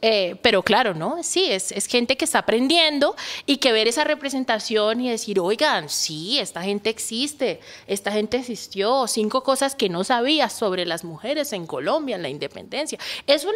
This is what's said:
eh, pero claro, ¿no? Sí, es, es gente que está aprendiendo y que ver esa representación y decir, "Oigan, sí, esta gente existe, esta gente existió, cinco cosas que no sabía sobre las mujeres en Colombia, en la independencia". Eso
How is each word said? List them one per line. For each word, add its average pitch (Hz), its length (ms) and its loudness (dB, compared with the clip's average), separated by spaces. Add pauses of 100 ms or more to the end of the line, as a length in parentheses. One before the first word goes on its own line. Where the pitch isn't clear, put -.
eh, 202 400 2
pero 208 200 6
claro, 208 320 4
¿no? 226 300 -4
Sí, 359 260 2
es, 190 220 -2
es - 140 -2
gente 240 300 2
que - 100 -2
está 226 140 2
aprendiendo 294 760 4 (300)
y 285 100 4
que 247 160 4
ver 220 160 4
esa 294 160 0
representación 247 960 0
y 254 100 -2
decir, 214 300 -2
"Oigan, 208 480 0
sí, 165 500 -4
esta 175 240 -6
gente 202 280 -2
existe, 240 680 -4 (280)
esta 202 240 -2
gente 214 240 0
existió, 240 720 -2
cinco 220 340 0
cosas 269 320 0
que 208 140 0
no 175 160 -2
sabía 262 460 2
sobre 185 360 -2
las 170 160 -4
mujeres 214 500 -6
en 175 140 -8
Colombia, 220 480 -2
en 175 80 -6
la 151 60 -6
independencia". 147 680 -8 (280)
Eso 302 300 2